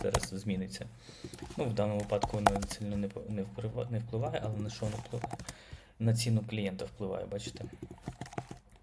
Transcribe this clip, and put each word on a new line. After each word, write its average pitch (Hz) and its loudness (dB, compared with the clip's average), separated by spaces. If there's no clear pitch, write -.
зараз - 4
зміниться. 95 -2
Ну, 151 0
в 113 2
даному 104 4
випадку 104 2
воно 101 4
сильно 104 -2
не 101 2
по-, - -6
не 104 0
впливає, 110 -2
не 113 2
впливає, 117 0
але 107 0
на 104 0
що - -2
воно 107 0
впливає? - -4
На 113 6
ціну 113 6
клієнта 98 0
впливає, 95 -2
бачите? - -6